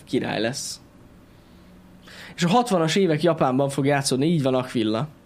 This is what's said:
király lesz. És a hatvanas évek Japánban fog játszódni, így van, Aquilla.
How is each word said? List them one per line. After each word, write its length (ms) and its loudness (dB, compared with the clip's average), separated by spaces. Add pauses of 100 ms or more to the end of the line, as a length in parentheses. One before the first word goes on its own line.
király 360 -4
lesz. 380 -6 (1600)
És 80 -2
a 40 2
hatvanas 480 2
évek 280 2
Japánban 460 2
fog 160 -2
játszódni, 420 0
így 160 2
van, 120 2
Aquilla. 520 -2 (180)